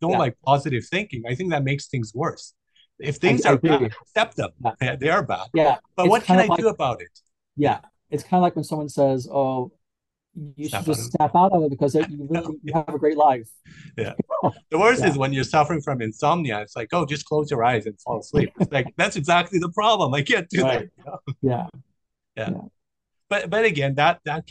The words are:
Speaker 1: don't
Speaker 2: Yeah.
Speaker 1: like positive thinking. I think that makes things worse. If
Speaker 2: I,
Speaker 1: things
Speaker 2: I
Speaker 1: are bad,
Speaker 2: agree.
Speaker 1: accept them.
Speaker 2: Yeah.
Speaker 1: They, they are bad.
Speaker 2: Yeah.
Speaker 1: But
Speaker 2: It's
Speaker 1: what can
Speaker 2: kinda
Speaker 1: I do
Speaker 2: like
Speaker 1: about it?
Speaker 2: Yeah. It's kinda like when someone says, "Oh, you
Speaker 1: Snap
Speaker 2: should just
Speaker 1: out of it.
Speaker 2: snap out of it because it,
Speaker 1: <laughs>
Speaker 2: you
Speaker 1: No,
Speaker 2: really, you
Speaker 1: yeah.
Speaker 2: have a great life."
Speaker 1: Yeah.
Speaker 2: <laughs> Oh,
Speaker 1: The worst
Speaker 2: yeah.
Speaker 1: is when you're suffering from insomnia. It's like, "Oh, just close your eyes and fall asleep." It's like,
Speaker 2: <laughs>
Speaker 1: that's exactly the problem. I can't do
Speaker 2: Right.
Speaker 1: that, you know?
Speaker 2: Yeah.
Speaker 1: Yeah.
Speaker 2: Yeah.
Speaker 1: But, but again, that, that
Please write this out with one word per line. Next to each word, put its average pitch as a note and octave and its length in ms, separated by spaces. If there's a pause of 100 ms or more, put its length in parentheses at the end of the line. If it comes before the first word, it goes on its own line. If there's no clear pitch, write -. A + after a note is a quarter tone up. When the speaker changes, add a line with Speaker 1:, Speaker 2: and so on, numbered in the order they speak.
Speaker 1:
don't E3 100
Speaker 2:
Yeah. G3 80
Speaker 1:
like B2+ 160 (100)
positive C3+ 440
thinking. E3+ 380
I B2+ 80
think F#3 160
that C#3+ 120
makes C#3 240
things A2+ 260
worse. - 400 (460)
If D3 160
Speaker 2:
I, - 40
Speaker 1:
things D#3 260
Speaker 2:
I E3+ 80
Speaker 1:
are C3+ 40
bad, D#3+ 160
Speaker 2:
agree. B2+ 140
Speaker 1:
accept - 500
them. G#2 140 (120)
Speaker 2:
Yeah. A2+ 160
Speaker 1:
They, B2+ 220
they D3 80
are F3+ 140
bad. F#2+ 300
Speaker 2:
Yeah. D3+ 240 (180)
Speaker 1:
But F3+ 100
Speaker 2:
It's F3+ 60
Speaker 1:
what A3+ 120
can F#3 160
Speaker 2:
kinda G#3+ 140
Speaker 1:
I A3+ 40
do A3+ 80
Speaker 2:
like G#3+ 100
Speaker 1:
about B2+ 260
it? - 180 (380)
Speaker 2:
Yeah. C3 220 (300)
It's D3 140
kinda F3+ 180
like F3 140
when D#3+ 80
someone D3+ 240
says, C3+ 420
"Oh, C3+ 440 (800)
you D3 140
Speaker 1:
Snap G3+ 160
Speaker 2:
should D#3 80
just A#2 60
Speaker 1:
out A2+ 40
of A#2 40
it. - 100
Speaker 2:
snap D3+ 180
out F#3 180
of E3 100
it D3 80
because C#3 240
it, D#3 140
Speaker 1:
<laughs> - 0
Speaker 2:
you D3 100
Speaker 1:
No, C#3+ 60 (160)
Speaker 2:
really, D#3+ 120
you D3+ 100
Speaker 1:
yeah. D3+ 220
Speaker 2:
have D#3 100
a - 40
great D3+ 180
life." C3 320 (480)
Speaker 1:
Yeah. G#2 220
Speaker 2:
<laughs> - 40 (200)
Oh, D3 100 (160)
Speaker 1:
The D#3 80
worst A3+ 240
Speaker 2:
yeah. G3 80
Speaker 1:
is C#3 80
when C3+ 160
you're C3 100
suffering D3+ 380
from C3 200
insomnia. B2+ 600
It's - 140
like, A#2 180
"Oh, F3 120
just D3 200
close D3+ 260
your A#2 140
eyes A#2 220
and G2+ 120
fall A#2 200
asleep." - 400
It's F#3 120
like, C3 220
Speaker 2:
<laughs> - 40
Speaker 1:
that's G3+ 180
exactly F3 440
the F3 120
problem. G#3 420
I C#3+ 80
can't F#3 280
do F#3 140
Speaker 2:
Right. A#2 160
Speaker 1:
that, - 180
you - 80
know? D#3 140 (220)
Speaker 2:
Yeah. B2 260 (720)
Speaker 1:
Yeah. G#2+ 140
Speaker 2:
Yeah. - 100 (640)
Speaker 1:
But, F#3 220
but A3 160
again, C#3 300
that, D#3 300
that D#3+ 260